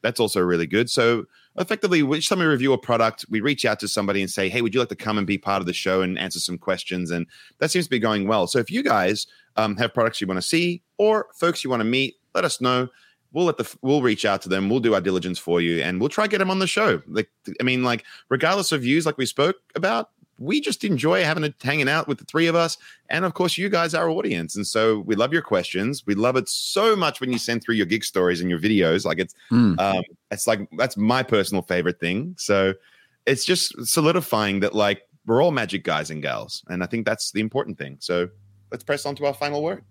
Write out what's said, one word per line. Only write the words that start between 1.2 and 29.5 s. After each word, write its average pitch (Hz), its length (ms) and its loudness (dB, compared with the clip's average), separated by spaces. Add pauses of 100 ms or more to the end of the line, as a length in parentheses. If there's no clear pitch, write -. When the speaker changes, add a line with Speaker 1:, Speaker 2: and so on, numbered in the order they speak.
Speaker 1:
effectively, 180 420 0 (160)
each 160 140 -4
time 190 80 0
we 170 80 2
review 135 260 4
a 127 60 2
product, 113 500 0
we 110 140 -2
reach 139 240 -2
out 110 140 0
to 104 80 -6
somebody 101 340 0
and 92 80 -4
say, 95 180 -2
"Hey, 120 140 0
would 113 100 0
you 127 80 2
like 117 80 0
to 98 80 -8
come 107 220 -2
and 98 80 0
be 101 120 0
part 98 220 0
of 90 60 -4
the 87 80 -2
show 95 260 0
and 92 180 -2
answer 92 220 -6
some 90 160 -6
questions?" 90 540 -4
And 87 160 -4 (320)
that 156 120 -2
seems 180 160 0
to - 40 -6
be 127 80 0
going 107 280 0
well. 101 200 2
So 127 120 0
if 113 120 -2
you 233 120 -2
guys, 107 440 2 (300)
um, 107 200 0
have 117 160 -2
products 113 300 0
you 101 40 -4
wanna 92 140 -2
see 175 400 -2 (160)
or 214 380 2
folks 170 280 0
you 135 60 -6
wanna 120 160 0
meet, 127 300 0 (200)
let 180 100 0
us - 160 -2
know, 127 280 2 (440)
we'll 170 140 2
let 156 100 2
the 117 80 -4
f-, - 180 -16
we'll 139 200 2
reach 113 220 0
out 98 180 0
to - 60 -14
them. 95 200 0
We'll 123 120 2
do 113 140 4
our 98 60 2
diligence 92 380 -2
for 87 220 0
you, 85 220 0
and 90 180 -2
we'll 127 80 0
try 208 160 0
to 208 60 -2
get 202 80 0
them 190 120 0
on 190 80 0
the 190 80 0
show. 175 400 0
Like, 104 240 -4 (300)
I - 40 -2
mean, 127 200 0
like, 120 200 -2 (240)
regardless 165 440 0
of 143 100 -2
views, 147 240 0
like 151 120 -4
we 131 80 -2
spoke 160 300 0 (180)
about, 196 360 -2 (280)
we 185 220 -2
just - 220 -4
enjoy 180 400 2
having 156 220 0
a, 147 180 -4
hanging 139 260 0
out 156 200 0
with 139 100 -2
the - 60 -20
three 165 240 0
of 165 80 2
us. 165 200 0 (340)
And 170 140 -2
of 175 100 -4
course, 180 220 -2
you 185 120 -4
guys, 170 260 0
our 165 160 0
audience. 160 460 -4
And 101 100 -6
so 110 340 2
we 107 140 0
love 117 180 2
your 165 100 0
questions. 101 640 -2
We 101 120 0
love 117 180 2
it 127 140 0
so 214 480 0
much 165 240 -2
when 131 100 -4
you 123 80 0
send 117 240 -2
through 113 140 0
your 101 100 4
gig 101 160 0
stories 90 380 2
and 90 100 -2
your 87 80 0
videos. 87 460 4
Like, 82 160 0
it's, 90 140 -4 (180)